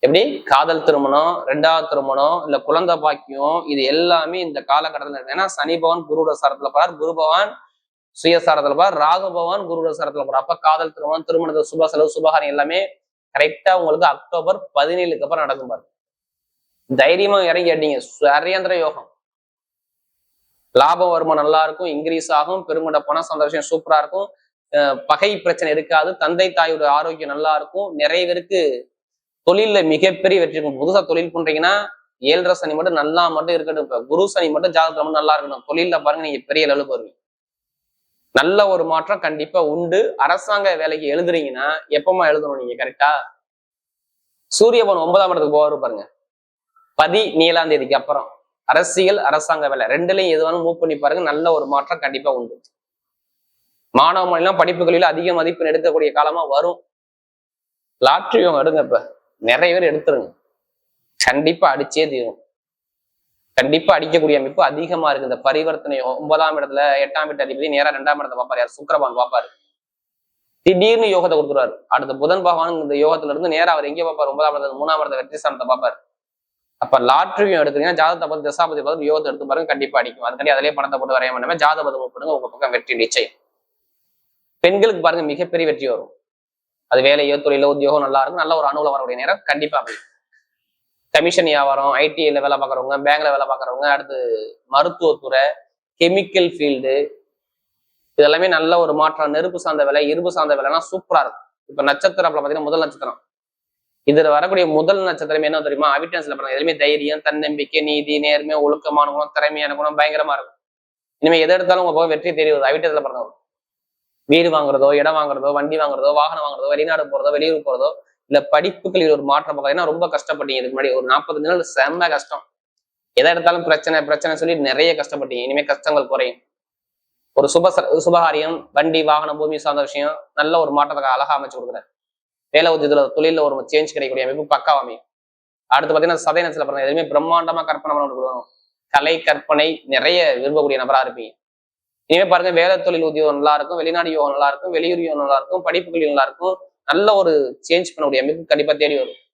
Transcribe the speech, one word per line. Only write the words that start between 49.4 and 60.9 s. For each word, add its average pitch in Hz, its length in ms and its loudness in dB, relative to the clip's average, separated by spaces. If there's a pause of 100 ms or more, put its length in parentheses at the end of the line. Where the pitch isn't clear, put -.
வேலை 131 220 -2
ரெண்டுலயும் 180 400 0
எது 156 100 2
வேணாலும் 165 220 -2
மூவ் 170 160 -2
பண்ணி 160 220 0
பாருங்க, 156 260 2
நல்ல 151 160 -2 (120)
ஒரு 143 140 -2
மாற்றம் 139 320 -2
கண்டிப்பா 139 360 -2
உண்டு. 117 160 -10 (1400)
மாணவ 170 380 4
மாணவிலாம் 175 280 0
படிப்புகளில் 170 520 4
அதிக 170 260 -2
மதிப்பெண் 165 340 -2
எடுக்கக்கூடிய 156 460 2
காலமா 156 340 0
வரும். 170 260 0 (1200)
லாட்டரி 180 420 2
யோகம் 156 200 2
எடுங்க, 156 240 2
இப்ப 117 120 2 (420)
நிறைய 151 320 2
பேர் 180 160 2
எடுத்துருங்க, 147 400 -2 (920)